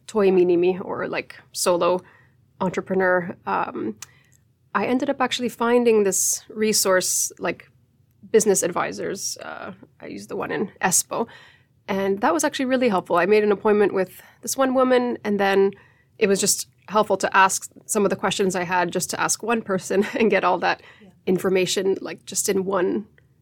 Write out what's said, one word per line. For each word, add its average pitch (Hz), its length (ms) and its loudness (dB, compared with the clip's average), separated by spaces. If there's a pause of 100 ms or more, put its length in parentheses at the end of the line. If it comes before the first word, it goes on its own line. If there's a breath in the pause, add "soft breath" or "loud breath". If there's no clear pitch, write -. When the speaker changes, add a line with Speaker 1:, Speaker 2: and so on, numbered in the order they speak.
Speaker 1:
toy 202 240 2
minimi 180 540 4
or, - 240 -6
like, 170 260 -8 (180)
solo 175 480 0 (600 soft breath)
entrepreneur, 185 760 0 (100)
um, 196 500 -6 (800 loud breath)
I 202 120 0
ended 254 240 -2
up 277 100 -2
actually 247 280 -2
finding 233 560 4
this - 440 -2
resource, 202 880 0
like, 185 300 -6 (600)
business 208 320 4
advisors. 180 760 -6
Uh, - 340 -12 (280)
I - 60 -16
used 202 220 -14
the - 80 -10
one - 160 -6
in 196 180 -4 (100)
Espoo. - 460 -2 (600 loud breath)
And 196 320 -2
that 302 140 2
was 311 100 -2
actually 277 220 -2
really 254 240 2
helpful. 180 260 0
I 175 100 4
made 214 180 4
an 208 80 2
appointment 208 420 2
with 185 280 -4 (200 soft breath)
this - 140 -6
one 262 180 0
woman, 247 500 2
and 208 160 0
then 196 320 4 (460 soft breath)
it 220 100 2
was 196 120 2
just - 280 -2 (200)
helpful 208 280 2
to - 200 0
ask 190 340 2 (160)
some 208 180 0
of 185 60 4
the 190 60 -2
questions 190 380 -2
I 180 100 -2
had, 175 280 -2
just 180 180 -4
to - 100 -6
ask 165 220 -2
one 226 200 -2
person 190 480 -2
<laughs> 262 80 -6
and 233 120 4
get 190 140 2
all 180 140 2
that 180 240 -2 (180 loud breath)
Speaker 2:
Yeah. 208 80 -20 (180 loud breath)
Speaker 1:
information, 190 720 0
like, - 240 -14
just - 240 -6
in 190 160 0
one 196 420 -2 (360)